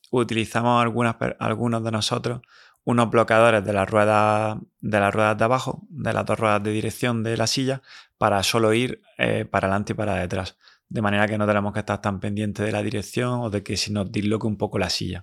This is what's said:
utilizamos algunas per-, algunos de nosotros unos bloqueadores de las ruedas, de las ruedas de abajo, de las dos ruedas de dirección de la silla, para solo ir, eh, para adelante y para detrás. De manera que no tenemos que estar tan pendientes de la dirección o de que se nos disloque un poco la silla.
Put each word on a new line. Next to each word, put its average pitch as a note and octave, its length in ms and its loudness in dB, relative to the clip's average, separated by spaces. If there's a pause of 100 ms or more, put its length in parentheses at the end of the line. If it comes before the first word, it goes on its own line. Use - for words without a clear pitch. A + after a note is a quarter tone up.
(100)
utilizamos A#2 720 2
algunas A#2 340 0
per-, - 220 -4
algunos A2+ 460 -2
de A2+ 80 -2
nosotros A#2+ 480 -2 (440)
unos A#2+ 260 2
bloqueadores A2 540 6
de G#2 80 -2
las F#2+ 160 2
ruedas, G#2+ 680 2 (220)
de G#2+ 200 0
las G2+ 140 2
ruedas G#2+ 240 2
de G#2+ 60 2
abajo, B2+ 440 -2
de A#2 240 -6
las G#2 140 0
dos A2 120 -2
ruedas G#2 260 2
de G#2+ 80 -2
dirección A2 500 -2
de A2+ 140 -2
la A2+ 100 0
silla, C3 340 -2 (380)
para G2+ 240 2
solo A2+ 300 2
ir, B2 300 0 (160)
eh, A2 260 0
para G2 240 0
adelante G2+ 240 -2
y - 40 -4
para G#2 200 -2
detrás. F#2 400 -4 (320)
De A2+ 140 -4
manera G2+ 240 2
que G#2+ 100 -2
no G#2 120 0
tenemos G#2 240 0
que G#2 80 -4
estar G2+ 200 -2
tan G2 200 -2
pendientes G#2 440 -4
de G#2+ 60 0
la G#2 100 -2
dirección A#2 600 -4
o A#2 100 -4
de G2 140 -4
que G2+ 120 -6
se - 160 -4
nos G#2 200 -2
disloque G#2 340 -2
un G#2+ 100 -2
poco G#2 220 -4
la F#2 100 0
silla. F#2 340 -4